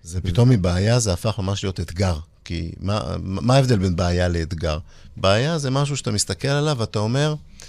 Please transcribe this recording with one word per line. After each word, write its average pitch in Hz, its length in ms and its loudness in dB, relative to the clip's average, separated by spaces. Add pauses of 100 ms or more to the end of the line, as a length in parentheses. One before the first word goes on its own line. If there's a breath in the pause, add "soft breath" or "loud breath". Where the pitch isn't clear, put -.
זה 85 180 -6
פתאום 95 280 4
מבעיה, 101 500 4
זה 104 140 0
הפך 104 260 -2
ממש 98 260 -4
להיות 95 160 -4
אתגר. 87 380 -2 (300)
כי 85 320 -6
מה, 90 420 -4
מה 98 320 0
ההבדל 127 240 4
בין 90 180 2
בעיה 90 320 2
לאתגר? 82 500 -2 (380 soft breath)
בעיה 123 420 2
זה 139 120 -4
משהו 143 260 0
שאתה 123 140 -4
מסתכל 107 380 -2
עליו 143 300 0
ואתה 107 200 -4
אומר, 135 360 0 (340 loud breath)